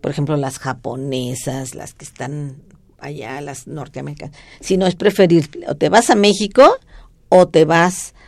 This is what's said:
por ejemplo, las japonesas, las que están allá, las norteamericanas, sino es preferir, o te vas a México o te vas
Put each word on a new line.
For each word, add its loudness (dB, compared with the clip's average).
por -4
ejemplo, -2
las -4
japonesas, -8
las -16
que -20
están -12
allá, -12
las -14
norteamericanas, -14
sino -2
es 2
preferir, 2
o -4
te 0
vas 4
a 6
México 4
o 6
te 4
vas 0